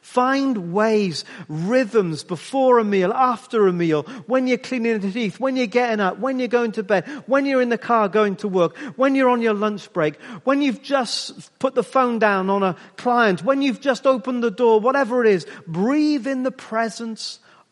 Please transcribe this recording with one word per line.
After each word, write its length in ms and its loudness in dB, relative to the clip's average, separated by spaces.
Find 720 -2
ways, 540 0
rhythms 720 0
before 540 2
a 60 4
meal, 280 0
after 560 0
a 60 2
meal, 300 0
when 200 0
you're 100 2
cleaning 440 -2
your 100 -4
teeth, 280 -4
when 160 -2
you're 100 0
getting 340 0
up, 200 -2
when 200 -2
you're 80 -2
going 260 0
to 100 -6
bed, 220 0
when 200 0
you're 160 2
in 80 0
the 80 0
car 300 2
going 300 0
to 100 -6
work, 300 0
when 200 2
you're 140 4
on 120 2
your 140 0
lunch 360 -4
break, 300 -2
when 180 2
you've 220 -2
just 760 -6
put 160 -2
the 80 2
phone 360 0
down 300 2
on 120 0
a 140 0
client, 460 2
when 180 2
you've 200 -2
just 240 0
opened 380 0
the 80 0
door, 280 4
whatever 460 2
it 60 6
is, 160 0
breathe 600 0
in 160 -2
the 80 -2
presence 880 -6